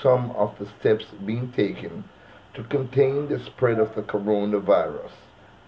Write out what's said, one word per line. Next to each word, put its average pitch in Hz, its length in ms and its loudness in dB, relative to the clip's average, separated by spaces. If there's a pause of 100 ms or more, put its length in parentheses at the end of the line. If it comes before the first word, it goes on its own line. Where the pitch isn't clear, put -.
some 127 320 2
of - 260 -2
the 101 80 -8 (120)
steps 107 280 2 (180)
being 120 280 -4
taken 90 520 -4 (500)
to 131 100 -10
contain 139 640 0
the 131 120 -2
spread 117 380 0
of 110 160 2
the 107 80 -4
coronavirus, 101 1080 0 (580)